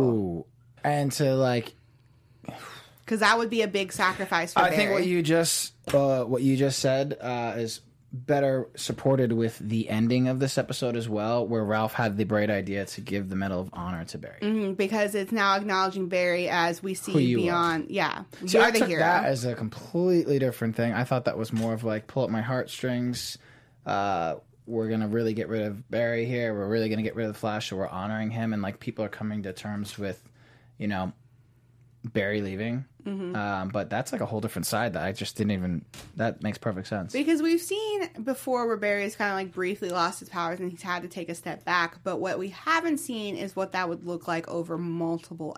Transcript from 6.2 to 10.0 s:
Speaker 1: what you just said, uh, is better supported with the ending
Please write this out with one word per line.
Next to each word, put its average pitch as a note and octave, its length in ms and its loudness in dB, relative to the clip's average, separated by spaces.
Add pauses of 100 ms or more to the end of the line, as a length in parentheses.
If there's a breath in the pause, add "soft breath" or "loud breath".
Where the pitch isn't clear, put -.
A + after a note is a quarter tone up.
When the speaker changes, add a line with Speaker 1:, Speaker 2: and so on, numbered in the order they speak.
Speaker 1:
what B2 180 0
you C3+ 160 6
just C3+ 200 2
said, C3+ 420 2
uh, A#2+ 360 -2
is A2+ 240 -4 (320)
better C3+ 640 2
supported A#2 580 2
with A2+ 260 2
the A2 300 -2
ending A#2 400 4